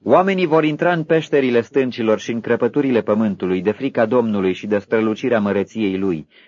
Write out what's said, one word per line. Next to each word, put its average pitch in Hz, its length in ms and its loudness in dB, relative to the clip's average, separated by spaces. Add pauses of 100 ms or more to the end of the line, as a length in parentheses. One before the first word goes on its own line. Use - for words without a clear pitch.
Oamenii 185 420 4
vor 156 180 2
intra 156 300 0
în 165 100 -2
peșterile 143 580 2
stâncilor 113 580 0
și - 120 -8
în 117 100 -4
crăpăturile 120 600 0
pământului, 98 600 0
de 98 100 0
frica 123 340 -2
Domnului 110 480 0
și 98 140 -10
de 104 100 0
strălucirea 110 600 0
măreției 101 580 -2
Lui, 92 300 -4 (200)